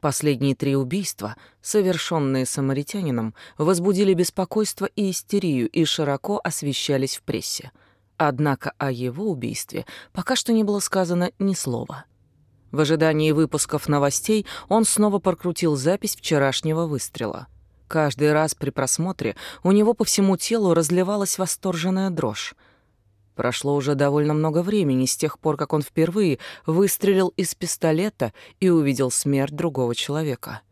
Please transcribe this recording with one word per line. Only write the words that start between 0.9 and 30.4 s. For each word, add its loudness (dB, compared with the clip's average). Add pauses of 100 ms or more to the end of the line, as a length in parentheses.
совершенные 0
самаритянином, -4 (220)
возбудили 2
беспокойство -2 (100)
и 0
истерию -2
и 2
широко -2
освещались -2
в -14
прессе. -8 (460)
Однако 0
о -2
его -4
убийстве -6 (260)
пока -2
что 0
не 4
было 0
сказано 0
ни 0
слова. -6 (680)
В -2
ожидании 2
выпусков 0
новостей 2 (240)
он 4
снова 2
прокрутил 0
запись 0
вчерашнего 0
выстрела. -6 (400)
Каждый 2
раз 2
при -4
просмотре -2 (260)
у 4
него 6
по 0
всему 2
телу 2
разливалась 2
восторженная -2
дрожь. -4 (760)
Прошло -2
уже 0
довольно 2
много 2
времени 2
с -2
тех -2
пор, 0
как -4
он 0
впервые 0 (280)
выстрелил 2
из -2
пистолета -2 (280)
и 4
увидел 2
смерть 0
другого -2
человека. -4 (100)